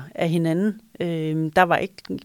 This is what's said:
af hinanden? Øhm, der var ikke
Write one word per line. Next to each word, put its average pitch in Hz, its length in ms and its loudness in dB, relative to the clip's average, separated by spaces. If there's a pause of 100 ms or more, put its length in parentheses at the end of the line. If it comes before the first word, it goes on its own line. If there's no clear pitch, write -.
(160)
af 170 140 0
hinanden? 170 520 0 (180)
Øhm, 160 520 -2
der 185 100 4
var 170 160 4
ikke - 180 -4 (300)